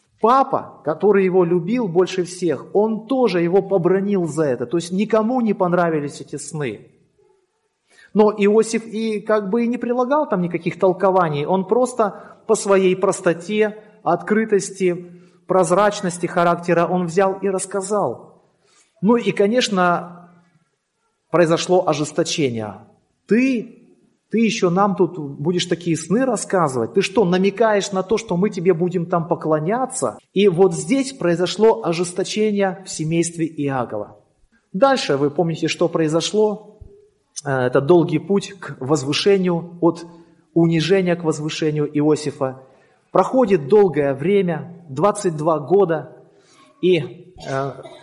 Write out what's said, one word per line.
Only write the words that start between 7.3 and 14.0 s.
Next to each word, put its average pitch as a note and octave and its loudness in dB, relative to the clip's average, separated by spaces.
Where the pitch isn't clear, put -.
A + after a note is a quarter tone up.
Но G#3 4
Иосиф A3 2
и G#3+ -6
как G#3+ -2
бы A#3 0
и A#3 -2
не A#3+ -2
прилагал B3 -2
там F#3+ -2
никаких F3 -4
толкований, F3+ 2
он F#3 0
просто A3+ -2
по A3 2
своей F#3+ 2
простоте, G3+ -2